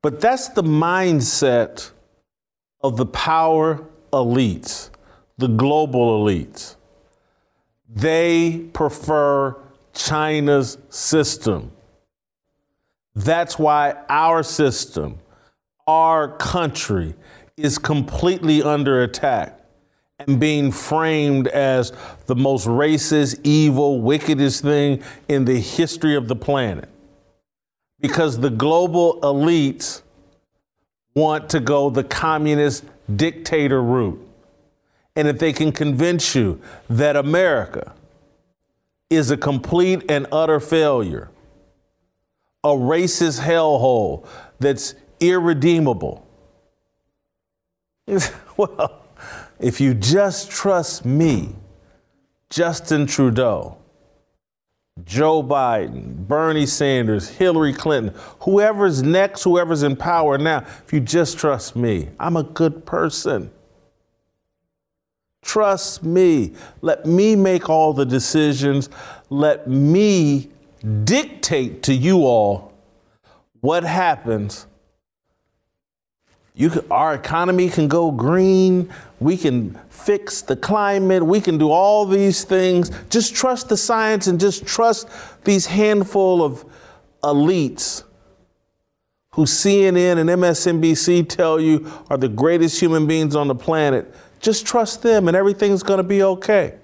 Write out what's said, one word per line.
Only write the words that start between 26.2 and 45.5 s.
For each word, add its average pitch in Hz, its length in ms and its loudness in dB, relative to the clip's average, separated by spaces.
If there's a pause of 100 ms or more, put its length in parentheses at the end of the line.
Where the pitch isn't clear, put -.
the 123 80 -4
planet. 113 520 -4 (1120)
Because 143 400 -2
the 131 120 0
global 165 680 2
elites 143 840 0 (1120)
want 151 340 0
to 165 100 0
go 143 300 0
the 131 140 -2
communist 151 800 -2 (320)
dictator 151 680 -2
route. 117 400 -2 (920)
And 151 120 0
if 147 120 -2
they 160 140 0
can 156 180 0
convince 151 640 -2
you 98 260 0 (260)
that 143 280 0
America 147 800 0 (1120)
is 151 220 2
a 147 60 0
complete 175 720 0
and 143 240 -2
utter 156 280 2
failure, 139 720 -2 (1300)
a 147 60 0
racist 151 720 0
hellhole 131 880 0 (320)
that's 131 340 -2 (260)
irredeemable, 165 1080 0 (1800)